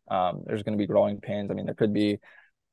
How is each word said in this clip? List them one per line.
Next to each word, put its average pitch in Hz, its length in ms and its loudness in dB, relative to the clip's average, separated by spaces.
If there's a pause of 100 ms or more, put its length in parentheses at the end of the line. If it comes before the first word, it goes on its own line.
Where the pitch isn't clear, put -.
(100)
Um, 92 340 0
there's 110 180 -4
gonna 107 140 -2
be 104 100 0
growing 104 360 2
pains. 101 280 -6
I 95 40 -2
mean, 98 100 -4
there 107 100 -4
could 107 200 2
be, 104 240 2 (540)